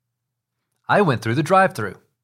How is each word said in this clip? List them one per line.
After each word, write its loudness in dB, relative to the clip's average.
I 2
went 0
through -2
the -2
drive-thru. 0